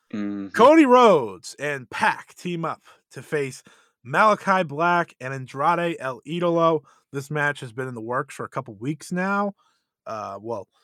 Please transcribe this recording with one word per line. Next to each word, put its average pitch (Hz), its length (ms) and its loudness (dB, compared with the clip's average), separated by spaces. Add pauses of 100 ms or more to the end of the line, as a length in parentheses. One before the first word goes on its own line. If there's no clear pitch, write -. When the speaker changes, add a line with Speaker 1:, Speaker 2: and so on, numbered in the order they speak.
(140)
Speaker 1:
Mm-hmm. 101 360 -8
Speaker 2:
Cody 294 360 8
Rhodes 190 720 4
and 139 320 -8
Pac - 460 -4
team 170 300 -8
up 143 180 -10 (280)
to 135 100 -16
face 139 420 -6 (440)
Malakai 190 600 2
Black 170 520 -2
and 131 140 -8
Andrade 156 640 -2
El 127 280 -8
Idolo. 165 540 0 (300)
This 139 180 -10
match 147 300 -2
has 123 120 -14
been 131 160 -8
in 127 80 -12
the 110 60 -10
works 123 340 -6
for 117 100 -10
a - 40 -14
couple 123 260 -10
weeks 135 360 -8
now. 196 420 -4 (520)
Uh, 101 360 -10
well, 107 260 -10 (160)